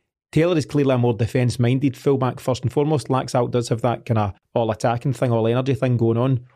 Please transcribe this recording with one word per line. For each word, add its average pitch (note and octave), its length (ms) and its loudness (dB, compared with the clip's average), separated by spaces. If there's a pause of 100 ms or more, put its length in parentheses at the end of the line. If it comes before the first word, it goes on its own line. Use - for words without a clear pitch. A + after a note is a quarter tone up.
(320)
Taylor E3+ 240 2
is C#3 100 0
clearly C3+ 280 2
a B2+ 40 2
more A#2+ 160 2
defence-minded B2 840 0
fullback B2+ 420 -2
first - 240 -4
and A#2 100 -2
foremost. D3 360 0
Laxalt B2+ 420 -2
does A#2+ 180 -2
have A#2+ 140 -2
that A#2+ 220 -2
kinda G#2+ 300 0 (200)
all-attacking A#2+ 580 -2
thing, B2 200 -2
all-energy A#2+ 420 0
thing B2 220 0
going A2+ 220 2
on. B2+ 380 0